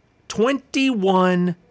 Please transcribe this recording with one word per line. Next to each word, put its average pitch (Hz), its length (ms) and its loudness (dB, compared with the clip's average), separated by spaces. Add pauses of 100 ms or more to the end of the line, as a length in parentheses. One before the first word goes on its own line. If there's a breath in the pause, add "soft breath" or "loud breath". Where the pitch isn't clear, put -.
(280)
Twenty-one 190 1300 0 (160)